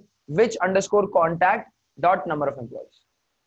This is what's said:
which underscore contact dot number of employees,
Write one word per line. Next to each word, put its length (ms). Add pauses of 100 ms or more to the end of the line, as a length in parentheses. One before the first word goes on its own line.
(280)
which 300
underscore 500
contact 640 (280)
dot 280
number 200
of 100
employees, 480 (420)